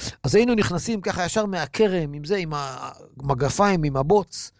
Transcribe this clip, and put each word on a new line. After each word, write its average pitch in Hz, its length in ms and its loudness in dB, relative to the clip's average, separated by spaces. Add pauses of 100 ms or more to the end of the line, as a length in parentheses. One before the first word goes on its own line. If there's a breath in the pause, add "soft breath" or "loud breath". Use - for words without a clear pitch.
(240 loud breath)
אז 135 120 2
היינו 240 200 6
נכנסים 202 460 0
ככה 175 240 -2
ישר 214 200 0
מהכרם, 180 680 0
עם 147 120 -10
זה, 196 120 -2
עם 160 160 -4
המגפיים, 139 1300 0
עם 139 140 -2
הבוץ. 165 640 0